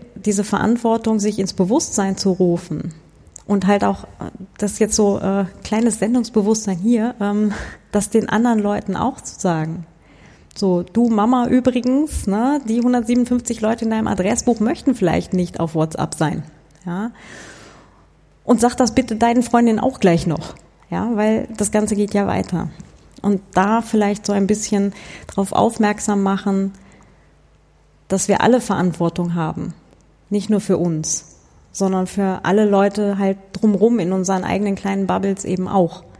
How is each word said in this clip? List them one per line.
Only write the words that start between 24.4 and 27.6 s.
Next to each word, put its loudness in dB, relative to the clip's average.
bisschen 0
drauf -4
aufmerksam 0
machen, 0